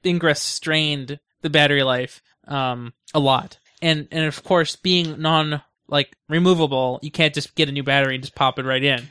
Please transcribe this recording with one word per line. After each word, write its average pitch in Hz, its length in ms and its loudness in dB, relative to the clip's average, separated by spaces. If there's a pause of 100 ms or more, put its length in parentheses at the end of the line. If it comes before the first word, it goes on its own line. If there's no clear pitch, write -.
Ingress 165 360 0
strained 147 800 -4 (240)
the 165 60 -2
battery 147 340 4
life, 127 380 -4 (260)
um, 123 460 -6 (200)
a 156 60 4
lot. 135 380 0 (240)
And, 151 300 -2
and 160 140 -2
of - 180 -6
course, 170 340 0
being 175 440 -2
non, 156 400 2 (280)
like, 143 260 -2 (140)
removable, 151 720 2
you 151 100 -10
can't 156 220 2
just - 220 -8
get 156 120 0
a 139 60 -8
new 139 100 -6
battery 135 320 2
and 131 80 -10
just - 120 -14
pop 131 220 0
it 135 80 -8
right 131 180 -2
in. 131 280 0